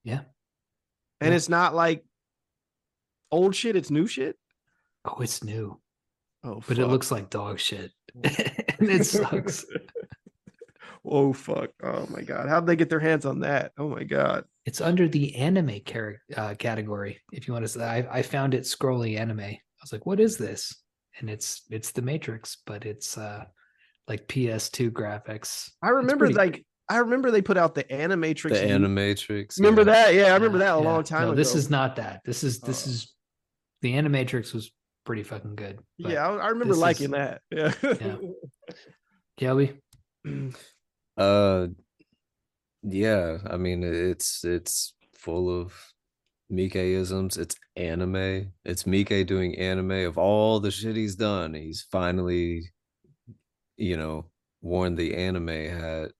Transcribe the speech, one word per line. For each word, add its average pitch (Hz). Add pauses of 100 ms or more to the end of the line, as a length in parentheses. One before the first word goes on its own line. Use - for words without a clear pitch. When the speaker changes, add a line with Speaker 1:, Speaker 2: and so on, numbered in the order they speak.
Speaker 1:
Yeah. 127 (960)
Speaker 2:
And 156
Speaker 1:
Yeah. 175
Speaker 2:
it's 165
not, 170
like, 165 (1200)
old 185
shit, 226
it's 160
new 160
shit? - (640)
Speaker 1:
Oh, -
it's -
new. 107 (640)
Speaker 2:
Oh, 110
Speaker 1:
But 120
it 127
Speaker 2:
fuck. 123
Speaker 1:
looks 131
like 98
dog 101
shit. 95
<laughs> - (140)
Speaker 2:
Mm. -
Speaker 1:
And 214
it 175
sucks. 196
Speaker 2:
<laughs> - (1300)
Oh, 139
fuck. - (140)
Oh, -
my -
God. -
How'd 170
they 170
get 160
their 160
hands 156
on 135
that? 139
Oh, 147
my 123
God. 139 (200)
Speaker 1:
It's -
under 175
the 147
anime 139
car-, 107 (180)
uh, 107
category, 107 (120)
if 143
you 123
want 117
to 107
say. 117
I, 120
I -
found 135
it 131
scrolling 117
anime. 113
I 101 (240)
was -
like, 107
"What 196
is 220
this?" - (440)
And 110
it's, -
it's 110
The 127
Matrix, 127
but 104
it's, -
uh, 104 (640)
like, 110
P 127
S 110
two 120
graphics. 110 (140)
Speaker 2:
I 196
Speaker 1:
It's 247
Speaker 2:
remember, 262
Speaker 1:
pretty -
Speaker 2:
like, 180 (240)
I 214
remember 240
they 214
put 190
out 165
the 139
Animatrix 160
Speaker 3:
The 104
Speaker 2:
U- 101
Speaker 3:
Animatrix, 101
Speaker 2:
Remember 214
Speaker 3:
yeah. 202
Speaker 2:
that? 214
Yeah, 196
I 185
remember 202
Speaker 1:
Yeah, 196
Speaker 2:
that 165
a -
Speaker 1:
yeah. 160
Speaker 2:
long 160
time 160
Speaker 1:
No, 156
this 135
Speaker 2:
ago. 156
Speaker 1:
is 139
not 131
that. 98
This 120
is, 127
this 127
Speaker 2:
Uh, -
Speaker 1:
is, 120 (720)
the 123
Animatrix 135
was 110 (340)
pretty 113
fucking 104
good, 101 (220)
but 170
Speaker 2:
Yeah, 151
I, 202
I 202
remember 226
Speaker 1:
this 165
Speaker 2:
liking 165
Speaker 1:
is 139
Speaker 2:
that. 139 (100)
Yeah. 156
<laughs> -
Speaker 1:
Yeah. 107 (1200)
Kelby? 135 (480)
Speaker 2:
<clears throat> 139 (600)
Speaker 3:
Uh, 98 (1160)
yeah, 95 (120)
I 85
mean, 90
it's, 85
it's 87 (220)
full 90
of 92 (800)
Miike-isms. 92
It's 82 (220)
anime. 92 (140)
It's 87
Miike 98
doing 92
anime. 92
Of 90
all 107
the 101
shit 110
he's 104
done, 95
he's 78
finally, 87 (1080)
you 90
know, 78 (320)
worn 87
the 82
anime 90
hat. 80